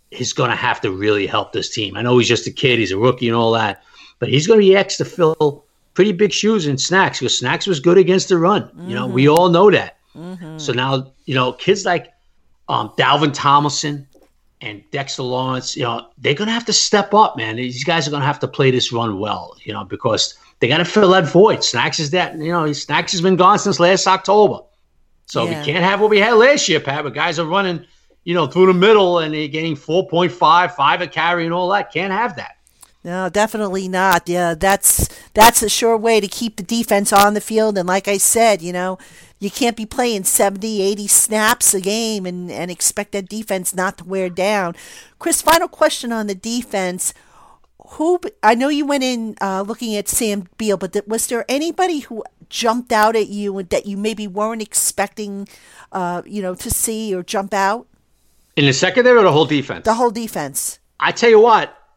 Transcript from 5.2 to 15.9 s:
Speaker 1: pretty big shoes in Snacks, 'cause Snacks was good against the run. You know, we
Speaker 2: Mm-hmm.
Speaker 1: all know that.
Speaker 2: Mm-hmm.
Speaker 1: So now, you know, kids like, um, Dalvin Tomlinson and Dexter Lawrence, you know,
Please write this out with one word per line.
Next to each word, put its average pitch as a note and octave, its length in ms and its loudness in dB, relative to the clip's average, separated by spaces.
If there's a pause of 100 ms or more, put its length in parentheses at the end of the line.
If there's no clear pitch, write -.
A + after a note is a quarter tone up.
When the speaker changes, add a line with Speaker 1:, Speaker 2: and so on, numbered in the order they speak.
Speaker 1:
pretty G#3 160 4
big G3 200 0
shoes G3+ 360 0
in C3+ 100 -2
Snacks, F3+ 440 0
'cause A#2+ 180 -2
Snacks C3+ 260 -4
was F3+ 140 -2
good F3 180 4
against F#3 320 2
the F3+ 80 2
run. F3+ 320 0 (160)
You F3+ 100 -10
know, B2+ 120 -6
we B2+ 180 0
Speaker 2:
Mm-hmm. D3+ 140 6
Speaker 1:
all F3+ 100 4
know F3+ 220 6
that. G#2 260 -2 (180)
Speaker 2:
Mm-hmm. E3+ 440 -16
Speaker 1:
So C#3+ 140 -4
now, C3 380 -4 (140)
you D#3 80 -8
know, B2+ 200 0
kids F#3+ 320 -2
like, F3 260 -2 (580)
um, A#2+ 300 -4
Dalvin C#3+ 340 2
Tomlinson C#3+ 720 0 (560)
and G#2 300 -14
Dexter C3+ 320 -8
Lawrence, B2+ 520 -6
you - 80 -6
know, A#2 240 -6 (120)